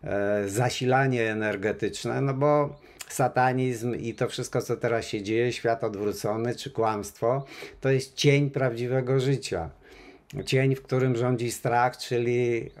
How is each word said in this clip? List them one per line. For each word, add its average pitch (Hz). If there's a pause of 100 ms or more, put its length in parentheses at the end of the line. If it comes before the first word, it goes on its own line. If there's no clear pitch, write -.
e, 101
zasilanie 123
energetyczne, 107
no 135
bo 147 (280)
satanizm 127
i 110
to 117
wszystko, 123
co 117
teraz 117
się 110
dzieje, 113
świat 113
odwrócony 107
czy -
kłamstwo, 110 (360)
to 135
jest 135
cień 143
prawdziwego 127
życia. 107 (760)
Cień, 135
w -
którym 127
rządzi 120
strach, 120
czyli 120 (100)